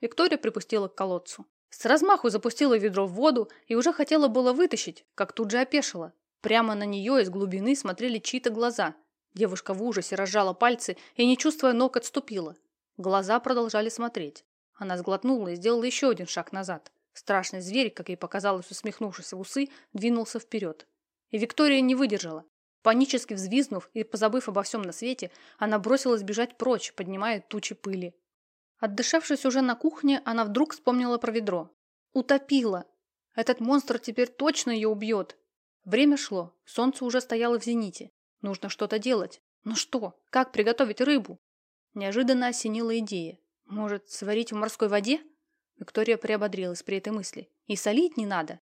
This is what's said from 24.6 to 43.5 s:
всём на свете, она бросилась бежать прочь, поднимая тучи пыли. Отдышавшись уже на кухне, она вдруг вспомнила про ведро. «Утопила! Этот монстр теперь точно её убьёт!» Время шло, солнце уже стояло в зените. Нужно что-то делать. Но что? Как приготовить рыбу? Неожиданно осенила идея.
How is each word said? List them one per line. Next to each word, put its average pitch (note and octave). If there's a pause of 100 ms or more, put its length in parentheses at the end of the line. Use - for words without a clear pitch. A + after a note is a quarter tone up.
всём G#3+
на F3
свете, A#3+ (280)
она G#3+
бросилась A#3
бежать G#3+
прочь, A3+
поднимая G3
тучи -
пыли. F#3 (640)
Отдышавшись C4
уже C4
на B3
кухне, C#4
она A3+
вдруг A#3+
вспомнила B3
про A#3+
ведро. G3+ (420)
«Утопила! C4 (500)
Этот A#3
монстр B3+
теперь A#3+
точно C4+
её A3
убьёт!» G#3+ (480)
Время C#4
шло, F3+ (100)
солнце B3+
уже B3
стояло A#3+
в G#3
зените. A3+ (320)
Нужно G3
что-то G#3+
делать. G#3+ (240)
Но A3
что? G#3+ (100)
Как B3+
приготовить A3+
рыбу? B3+ (560)
Неожиданно B3
осенила A#3
идея. F#3 (280)